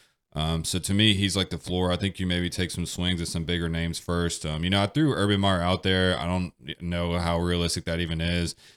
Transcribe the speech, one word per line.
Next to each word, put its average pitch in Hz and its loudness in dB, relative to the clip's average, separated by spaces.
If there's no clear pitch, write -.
Um, 80 -2
so - -2
to 98 -2
me, 104 6
he's, 95 0
like, 95 0
the 85 -6
floor. 90 0
I 87 2
think 95 -2
you 92 -2
maybe 87 0
take 87 -4
some 87 -4
swings 87 -2
at 85 -4
some 85 -4
bigger 85 -2
names 82 -2
first. 85 -2
Um, 78 -4
you 87 0
know, 98 4
I 101 2
threw 143 2
Urban 101 2
Meyer 98 4
out 90 0
there. 92 4
I 60 -4
don't 90 -2
know 87 -2
how 85 0
realistic 87 0
that 82 -2
even 82 -2
is. 87 0